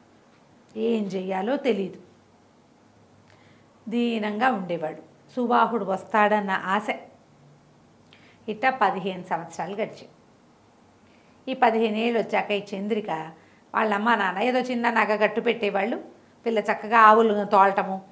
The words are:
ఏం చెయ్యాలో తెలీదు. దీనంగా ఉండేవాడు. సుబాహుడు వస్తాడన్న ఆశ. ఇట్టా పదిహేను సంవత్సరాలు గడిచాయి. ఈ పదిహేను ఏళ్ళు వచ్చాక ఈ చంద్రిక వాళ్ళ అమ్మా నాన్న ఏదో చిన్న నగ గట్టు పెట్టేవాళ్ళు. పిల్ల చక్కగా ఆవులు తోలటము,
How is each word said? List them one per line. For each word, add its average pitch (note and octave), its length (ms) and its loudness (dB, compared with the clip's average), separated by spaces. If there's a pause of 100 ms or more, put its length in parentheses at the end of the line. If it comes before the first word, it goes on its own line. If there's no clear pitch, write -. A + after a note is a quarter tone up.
(760)
ఏం A3 260 0
చెయ్యాలో F#3+ 520 -4
తెలీదు. G#3 440 -2 (1900)
దీనంగా A3+ 640 0
ఉండేవాడు. E3+ 500 -4 (340)
సుబాహుడు A#3 500 2
వస్తాడన్న G3+ 680 0
ఆశ. F#3+ 360 -2 (1600)
ఇట్టా G#3+ 200 0 (120)
పదిహేను F#3 420 -2
సంవత్సరాలు E3+ 500 -6
గడిచాయి. - 360 -8 (1400)
ఈ C4 60 -4
పదిహేను A3+ 420 2
ఏళ్ళు A3+ 240 0
వచ్చాక G3 320 -2
ఈ G3+ 120 -2 (120)
చంద్రిక F#3+ 560 -6 (440)
వాళ్ళ G#3+ 180 0
అమ్మా A3 220 0
నాన్న F#3+ 240 -2
ఏదో B3 200 0
చిన్న B3 300 -2
నగ G#3+ 360 2
గట్టు G#3+ 160 0
పెట్టేవాళ్ళు. G#3+ 600 -2 (420)
పిల్ల A3+ 140 0
చక్కగా G#3+ 380 0
ఆవులు G#3+ 480 8
తోలటము, G3 560 4 (100)